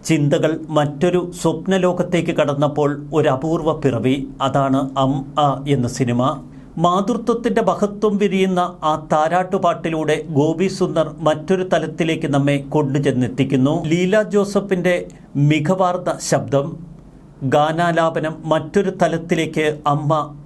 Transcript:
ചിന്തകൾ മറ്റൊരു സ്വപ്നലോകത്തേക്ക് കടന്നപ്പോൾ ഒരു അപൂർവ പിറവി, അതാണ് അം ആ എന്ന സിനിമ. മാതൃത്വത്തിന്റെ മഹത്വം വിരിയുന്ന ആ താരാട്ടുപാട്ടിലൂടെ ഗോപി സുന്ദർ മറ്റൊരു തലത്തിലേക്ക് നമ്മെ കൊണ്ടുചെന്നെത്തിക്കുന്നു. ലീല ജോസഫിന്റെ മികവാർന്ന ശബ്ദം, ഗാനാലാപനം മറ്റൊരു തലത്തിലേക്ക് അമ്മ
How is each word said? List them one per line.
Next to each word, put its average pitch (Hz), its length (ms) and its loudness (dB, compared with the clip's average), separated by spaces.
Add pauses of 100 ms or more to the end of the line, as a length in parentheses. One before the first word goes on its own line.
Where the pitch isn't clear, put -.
ചിന്തകൾ 156 640 2
മറ്റൊരു 175 600 0 (120)
സ്വപ്നലോകത്തേക്ക് 175 920 0
കടന്നപ്പോൾ 143 800 0
ഒരു 151 140 4
അപൂർവ 156 520 0
പിറവി, 131 480 0 (140)
അതാണ് 135 560 0
അം 135 420 0
ആ 143 280 0
എന്ന 123 200 2
സിനിമ. 123 540 0 (360)
മാതൃത്വത്തിന്റെ 214 840 0
മഹത്വം 202 540 0
വിരിയുന്ന 190 440 0
ആ 156 520 -4
താരാട്ടുപാട്ടിലൂടെ 160 1160 0
ഗോപി 156 360 2
സുന്ദർ 165 540 -2
മറ്റൊരു 165 520 0
തലത്തിലേക്ക് 160 600 0
നമ്മെ 143 340 2
കൊണ്ടുചെന്നെത്തിക്കുന്നു. 139 1160 2
ലീല 180 380 2
ജോസഫിന്റെ 190 840 0 (300)
മികവാർന്ന 170 840 2 (120)
ശബ്ദം, 139 460 0 (680)
ഗാനാലാപനം 160 920 0 (100)
മറ്റൊരു 160 460 0
തലത്തിലേക്ക് 160 960 0
അമ്മ 147 600 0